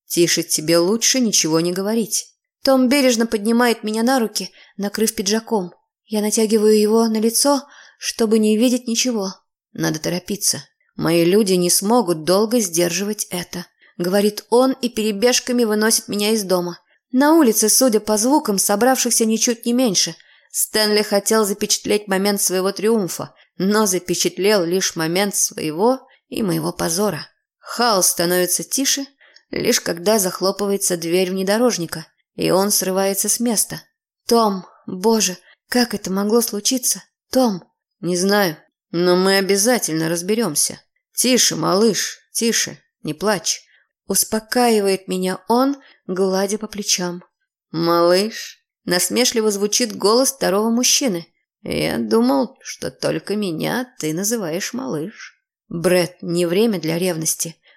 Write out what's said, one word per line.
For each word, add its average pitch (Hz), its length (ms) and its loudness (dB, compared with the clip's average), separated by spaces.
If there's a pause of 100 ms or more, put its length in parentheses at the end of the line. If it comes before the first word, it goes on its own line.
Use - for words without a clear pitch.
"Тише, 170 380 2
тебе 160 340 0
лучше 220 420 2
ничего 165 400 2
не 175 120 0
говорить". 202 560 -4 (360)
Том 262 240 4
бережно 247 400 2
поднимает 226 560 0
меня 220 200 -2
на 254 160 4
руки, 208 320 -4 (260)
накрыв 208 380 -2
пиджаком. 214 580 -2 (320)
Я 214 160 -2
натягиваю 214 580 4
его 220 280 4
на 220 100 -2
лицо, 269 460 2 (340)
чтобы 220 420 0
не 214 180 4
видеть 247 300 2
ничего. 226 460 -2 (400)
"Надо 156 260 -4
торопиться. 170 640 -4 (320)
Мои 165 300 2
люди 190 280 4
не 175 160 2
смогут 185 540 0
долго 208 360 2
сдерживать 175 720 -2
это", 175 340 -10 (320)
говорит 202 520 0
он 254 240 4
и 240 160 -4
перебежками 240 720 0
выносит 214 440 0
меня 208 240 -2
из 220 120 0
дома. 175 360 -2 (320)
На 285 240 4
улице, 220 340 4
судя 226 300 4
по 214 180 0
звукам, 247 400 2
собравшихся 233 680 2
ничуть 226 400 0
не 240 80 0
меньше. 226 420 0 (360)
Стэнли 208 500 0
хотел 208 440 0
запечатлеть 208 640 -2
момент 196 340 0
своего 185 300 0
триумфа, 196 600 -2 (240)
но 208 280 2
запечатлел 185 760 0
лишь 180 320 -2
момент 175 400 -2
своего 196 720 -2 (200)
и 240 160 -6
моего 165 280 -2
позора. 170 560 -4 (320)
Хаос 220 480 0
становится 180 560 0
тише, 277 420 -2 (440)
лишь - 300 0
когда 175 400 0
захлопывается 196 800 -2
дверь 180 340 0
внедорожника, 190 720 -2 (300)
и 165 160 -2
он 196 200 2
срывается 196 580 -2
с - 100 -2
места. 220 420 -2 (460)
"Том, 214 380 2 (220)
боже, 202 500 0 (320)
как 240 240 0
это 185 180 -6
могло 208 300 0
случиться? 208 640 -4 (280)
Том!" 233 320 2 (360)
"Не 175 180 -2
знаю, 190 400 2 (340)
но 180 240 2
мы 190 220 4
обязательно 196 720 0
разберемся. 180 720 -2 (360)
Тише, 226 400 2
малыш, 175 640 0 (140)
тише, 220 440 -2 (240)
не 156 120 -6
плачь", 190 480 -4 (460)
успокаивает 214 1000 0
меня 185 400 -4
он, 269 340 2 (240)
гладя 190 520 -2
по 214 100 -12
плечам. 180 560 -6 (480)
"Малыш", 170 880 0 (260)
насмешливо 214 640 0
звучит 202 440 -2
голос 233 360 2
второго 196 380 0
мужчины. 226 580 0 (340)
"Я 156 360 -4
думал, 233 640 0
что - 300 -10
только 156 440 -4
меня 185 640 -4
ты 156 140 -4
называешь 196 600 -4
малыш". 220 680 -10 (280)
"Брэд, 175 520 0
не 175 240 -2
время 190 340 0
для 160 200 -4
ревности", 165 560 -4 (220)